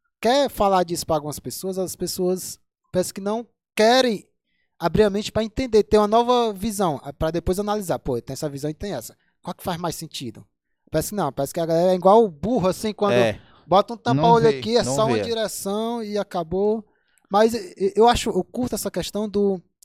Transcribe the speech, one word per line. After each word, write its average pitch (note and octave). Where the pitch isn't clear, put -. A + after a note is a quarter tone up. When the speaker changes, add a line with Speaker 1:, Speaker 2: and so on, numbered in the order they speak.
Speaker 1:
quer C4
falar G3
disso E3+
pra D#3+
algumas D3
pessoas, F#3
as F3+
pessoas F3+
parece F3+
que G3+
não G#3+
querem A#3
abrir E3+
a G#3
mente G3+
pra A3
entender, A3
ter G#3+
uma G#3
nova A#3
visão, F#3+
a, C#3+
pra D#3+
depois F3
analisar. G#3
Pô, B2+
tem C#3
essa D3+
visão C#3
e D#3
tem G3+
essa. -
Qual F3+
que -
faz F3
mais F3
sentido? A2
Parece D#3
que G#3
não, D3+
parece C#3
que E3+
a E3
galera E3+
é -
igual G3
burro, F3+
assim, G#3
quando G3+
Speaker 2:
É. A#2
Speaker 1:
bota G3
um A3+
tapa-olho A#3
Speaker 2:
Não A3+
vê, -
Speaker 1:
aqui, A3+
é A#3
Speaker 2:
não C3
Speaker 1:
só G#3+
uma A3+
Speaker 2:
vê. -
Speaker 1:
direção A3+
e G#3
acabou. G3
Mas A3
e, F#3+
eu A3+
acho, A#3+
eu F3+
curto B3
essa G3
questão G3+
do G3